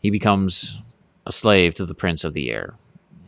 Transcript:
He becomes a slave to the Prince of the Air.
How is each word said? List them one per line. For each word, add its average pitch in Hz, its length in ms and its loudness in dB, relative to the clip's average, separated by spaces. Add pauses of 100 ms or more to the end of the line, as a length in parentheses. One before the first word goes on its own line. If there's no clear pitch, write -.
He 104 100 0
becomes 98 720 0 (420)
a - 80 -6
slave 95 420 4
to 95 120 -6
the - 80 -10
Prince 85 300 -4
of 80 100 -6
the 69 160 -6
Air. 52 240 -8 (540)